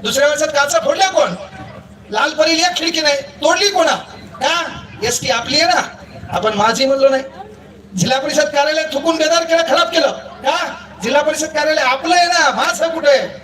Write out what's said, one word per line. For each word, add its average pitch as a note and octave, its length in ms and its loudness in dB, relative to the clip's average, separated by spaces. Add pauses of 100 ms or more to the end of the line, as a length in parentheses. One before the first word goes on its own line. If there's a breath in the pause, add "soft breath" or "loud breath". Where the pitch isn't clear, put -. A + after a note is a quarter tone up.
दुसऱ्या B3+ 240 2
वर्षात D4+ 200 0
काचा D4 320 2
फोडल्या E4+ 300 2
कोण, D#4 200 2 (800)
लाल A3 200 0
परील D#4+ 300 2
एक F4 160 2
खिडकी E4 260 -2
नाही, D4 140 2
तोडली F4+ 540 0
कोणा? E4+ 260 2 (380)
का? E4 480 -4 (220)
एसटी - 260 -2
आपली C4 300 0
आहे F4 140 4
ना, - 80 2 (500)
आपण G#3+ 220 0
माझी G#3+ 320 2
म्हणलो C4+ 240 2
नाही. C4+ 140 0 (720)
जिल्हा B3+ 220 0
परिषद D4 260 0
कार्यालय D4 380 0 (100)
थुकून D#4+ 220 0
बेदार D#4+ 280 2
केलं, E4 180 2
खराब E4+ 320 2
केलं C#4 240 2
का? - 580 -4 (280)
जिल्हा C4+ 180 2
परिषद D#4 260 -2
कार्यालय D4+ 340 0
आपलं C4+ 340 2
आहे F4 100 6
ना, E4 260 2
माझं D#4+ 360 -2
कुठे D#4+ 220 2
आहे? A#3 180 4 (160)